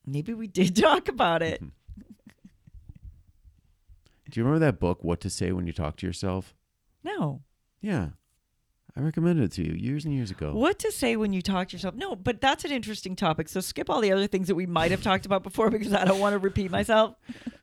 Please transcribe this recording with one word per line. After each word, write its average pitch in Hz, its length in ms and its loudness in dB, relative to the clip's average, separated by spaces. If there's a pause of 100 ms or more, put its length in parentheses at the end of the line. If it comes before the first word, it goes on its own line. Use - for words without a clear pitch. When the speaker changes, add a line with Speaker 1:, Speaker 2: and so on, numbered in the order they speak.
Speaker 1:
Maybe 147 300 -6
we 220 140 -8
did 180 280 2
<laughs> 220 60 6
talk 320 260 6
about 180 340 2
it. 160 200 -2
Speaker 2:
Mm-hmm. 71 60 -12 (2500)
Do - 100 -4
you 117 40 2
remember 156 220 4
that 117 120 2
book, 90 240 0
What 85 200 0
to 98 80 -4
Say 90 220 -2
When 90 140 -2
You 82 60 -6
Talk 76 260 -4
to 95 80 -6
Yourself? 92 480 -4 (480)
Speaker 1:
No. 233 400 -4 (380)
Speaker 2:
Yeah. 143 300 -2 (840)
I 139 40 -6
recommended 160 440 2
it 90 80 0
to 90 120 -4
you 80 100 -2
years 127 300 -4
and 156 80 -2
years 123 180 -2
ago. 76 240 -4
Speaker 1:
What 294 260 2
to 440 100 -2
say 240 260 -2
when 214 160 -2
you 185 80 -2
talk 185 280 -2
to - 80 -16
yourself? 180 180 -8
No, 330 220 -6
but 196 240 -4
that's 277 240 2
an 302 80 -4
interesting 208 440 -6
topic. 160 320 0
So - 120 -4
skip - 280 -6
all 285 120 2
the 208 120 4
other 196 140 4
things 190 220 -2
that 196 80 2
we 185 100 -2
might 170 240 2
have 185 120 0
talked 196 220 2
about 190 200 0
before 220 260 2
<laughs> - 0 -
because 214 220 0
I 190 120 4
don't 196 160 4
wanna 202 180 2
repeat 190 320 0
myself. 220 520 4
<laughs> - 40 -20 (360)